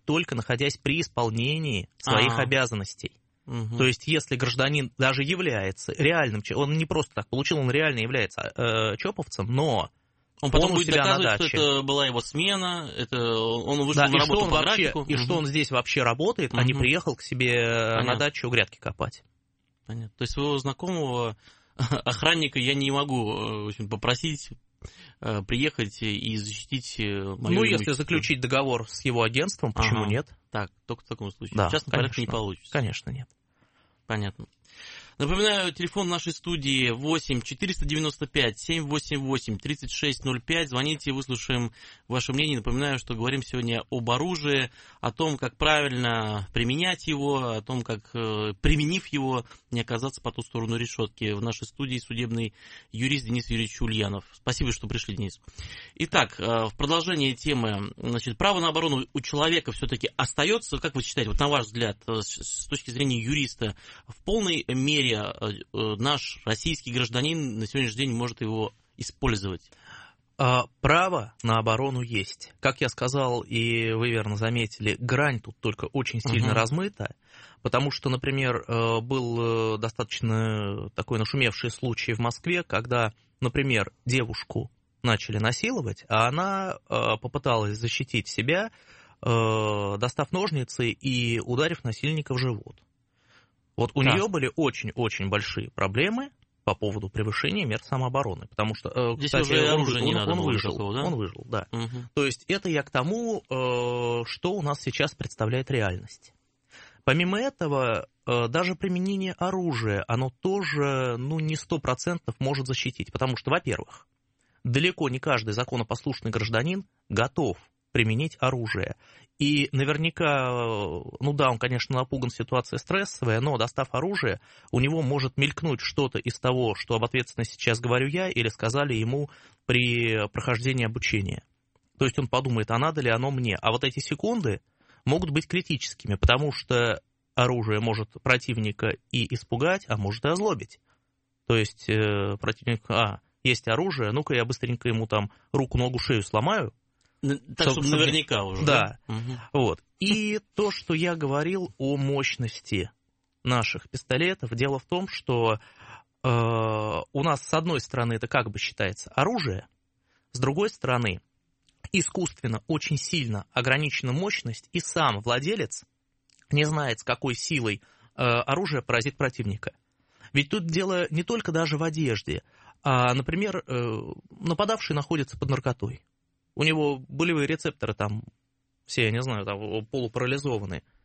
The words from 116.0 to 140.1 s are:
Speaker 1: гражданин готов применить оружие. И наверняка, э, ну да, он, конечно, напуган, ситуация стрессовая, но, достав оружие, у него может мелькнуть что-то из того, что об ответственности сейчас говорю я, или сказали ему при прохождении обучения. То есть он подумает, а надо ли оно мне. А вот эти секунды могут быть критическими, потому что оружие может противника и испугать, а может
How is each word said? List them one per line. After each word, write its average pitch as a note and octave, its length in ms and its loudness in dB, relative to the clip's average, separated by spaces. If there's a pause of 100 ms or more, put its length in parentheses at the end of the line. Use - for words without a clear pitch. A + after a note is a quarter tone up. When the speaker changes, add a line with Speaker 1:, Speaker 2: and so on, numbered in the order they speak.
Speaker 1:
гражданин A#2 540 0 (240)
готов A#2 480 0 (360)
применить A2+ 480 2
оружие. A#2 560 -2 (420)
И C#3+ 340 4
наверняка, C#3+ 800 2
э, G#2+ 500 -2 (200)
ну C#3+ 120 2
да, C#3 180 4
он, A#2 80 2
конечно, B2 380 -2
напуган, B2+ 320 -2
ситуация A#2+ 500 -2
стрессовая, B2+ 640 0
но, C#3 160 0
достав A#2 380 -2
оружие, C#3 460 -2 (320)
у B2 80 2
него D3+ 200 2
может C3+ 380 0
мелькнуть C#3+ 420 0
что-то - 380 -2
из - 200 -6
того, B2+ 360 2
что - 220 -2
об A2 80 0
ответственности A#2+ 500 -4
сейчас A#2 260 2
говорю B2 280 2
я, F3+ 200 -2
или A#2 200 0
сказали B2+ 460 0
ему B2 360 0 (340)
при A#2+ 640 2
прохождении B2 560 0
обучения. A2 600 -2 (540)
То C#3 60 4
есть C3 140 2
он C3 100 0
подумает, B2 420 2
а A2+ 80 2
надо D#3 220 0
ли B2 100 2
оно B2+ 200 2
мне. B2 260 0
А - 140 2
вот A#2+ 140 2
эти C3+ 160 -2
секунды F#3+ 600 -2 (460)
могут D#3+ 240 2
быть D3+ 180 0
критическими, - 680 -4
потому C3+ 360 6
что A#2+ 480 2 (340)
оружие A#2 460 4
может A2 300 0 (120)
противника A2+ 760 0 (160)
и A#2+ 220 -2
испугать, D#3 540 -2
а A2 80 0
может G#2 300 -2